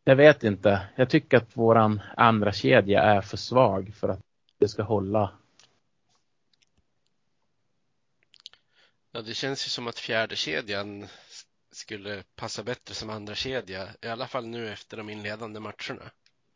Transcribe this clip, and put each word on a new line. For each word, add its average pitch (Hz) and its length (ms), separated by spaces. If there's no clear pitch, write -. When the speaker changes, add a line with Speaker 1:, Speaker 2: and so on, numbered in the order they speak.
Speaker 1:
jag 135 120
vet 147 280
inte. 101 520
Jag 127 140
tycker 151 280
att 117 200
våran 113 440
andra 107 360
kedja 101 480
är 101 200
för - 160
svag 104 580
för 104 140
att 95 100
det 104 100
ska - 160
hålla. 101 480
Speaker 2:
Ja, 120 100
det 113 120
känns 135 320
ju - 40
som 120 180
att 117 120
fjärde 110 360
kedjan 101 680
s-, - 420
skulle 101 520
passa 113 280
bättre 123 300
som 110 160
andra 104 260
kedja, 98 520
i 113 60
alla 117 200
fall 120 200
nu 117 220
efter 104 280
de 107 120
inledande 107 500
matcherna. 107 520